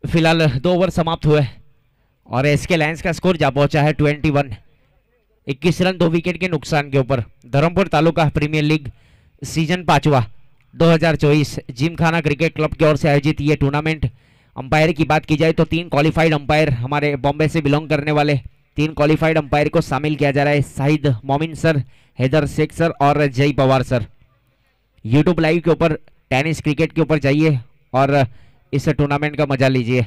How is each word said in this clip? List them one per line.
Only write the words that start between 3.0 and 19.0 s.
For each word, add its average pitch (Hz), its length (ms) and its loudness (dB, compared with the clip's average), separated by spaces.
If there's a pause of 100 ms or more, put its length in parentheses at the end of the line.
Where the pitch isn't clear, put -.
का 180 100 -2
score 180 240 0
जा 147 140 2
पहुंचा 143 320 0
है 151 100 2
ट्वेंटी 147 380 0
वन। 139 200 -2 (960)
इक्कीस 156 360 -2
रन 185 160 0
दो 170 100 4
wicket 170 320 -2
के 180 80 -4
नुकसान 147 420 -4
के 135 80 0
ऊपर। 131 240 -2 (260)
धर्मपुर 170 400 0
तालुका 156 420 2
Premier 151 340 -2
League 151 260 -2 (520)
season 165 420 -4
पांचवा 143 400 2 (500)
दो 165 160 4
हज़ार 160 260 2
चौबीस 147 420 2 (140)
जिमखाना 165 480 0
cricket 151 340 -2
club 151 200 -2
की 165 100 0
ओर 151 120 4
से 165 120 0
आयोजित 143 320 0
ये 147 160 2
tournament। 147 500 -2 (500)
umpire 156 360 0
की 156 140 0
बात 151 200 -2
की 156 100 0
जाए 160 160 2
तो 165 140 2
तीन 170 220 -6
qualified 156 460 2
umpire 151 420 0
हमारे 143 420 -2
Bombay 143 300 -2
से 160 140 -2
belong 147 260 -2
करने 151 240 -2
वाले 147 260 0 (380)
तीन 156 180 -2
qualified 156 440 2